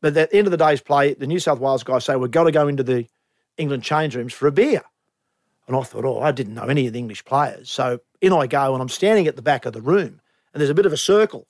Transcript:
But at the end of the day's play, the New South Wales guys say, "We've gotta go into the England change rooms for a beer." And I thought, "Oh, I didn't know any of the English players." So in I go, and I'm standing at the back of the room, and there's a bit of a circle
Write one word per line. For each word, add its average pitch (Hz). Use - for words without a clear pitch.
But 147
at 160
the 196
end 208
of 185
the 170
day's 156
play, 143
the 139
New 170
South 147
Wales 131
guys 127
say, 135
"We've 127
gotta 165
go 151
into 135
the 120
England 139
change 151
rooms 123
for -
a 147
beer." 226
And 127
I 135
thought, 117
"Oh, 117
I 151
didn't 123
know 113
any 131
of 110
the 120
English 113
players." -
So 123
in 190
I 151
go, 135
and 131
I'm 127
standing 196
at 147
the 131
back 135
of 117
the 110
room, 147
and 147
there's 143
a 147
bit 196
of 165
a 151
circle 208